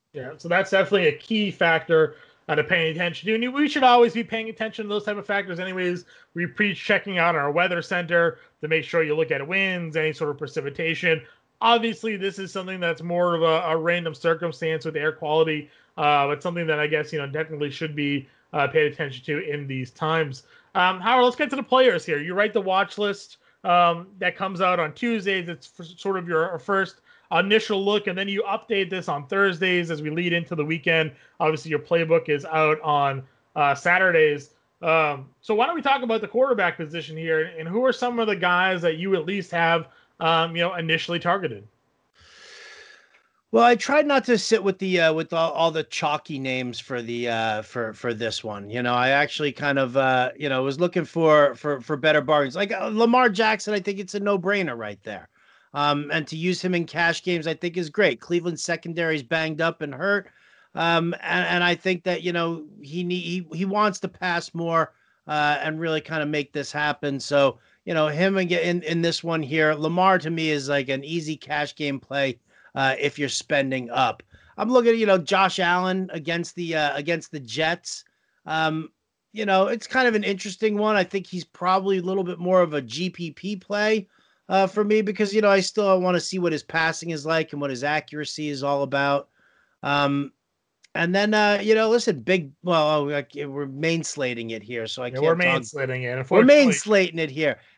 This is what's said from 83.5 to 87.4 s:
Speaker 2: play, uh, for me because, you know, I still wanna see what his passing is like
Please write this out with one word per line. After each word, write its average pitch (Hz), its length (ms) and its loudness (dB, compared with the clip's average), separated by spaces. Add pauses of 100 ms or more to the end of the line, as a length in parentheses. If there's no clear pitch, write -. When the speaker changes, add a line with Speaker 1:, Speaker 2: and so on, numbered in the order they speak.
Speaker 2:
play, 208 500 -2 (420)
uh, 190 180 4
for 208 180 0
me 214 180 4
because, 202 300 -2
you 214 80 2
know, 208 100 6
I 196 100 6
still 190 400 2
wanna 180 200 2
see - 180 -6
what 175 140 0
his 147 100 -4
passing 165 480 -2
is 151 160 -6
like 160 260 0